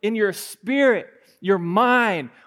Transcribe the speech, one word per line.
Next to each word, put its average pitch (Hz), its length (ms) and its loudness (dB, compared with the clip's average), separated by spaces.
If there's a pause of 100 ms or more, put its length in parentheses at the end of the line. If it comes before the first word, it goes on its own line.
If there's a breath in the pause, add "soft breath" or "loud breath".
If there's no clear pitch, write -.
in 220 140 -2
your 202 180 0
spirit, 254 760 -2 (340 soft breath)
your 185 180 0
mind, 190 720 0 (160 soft breath)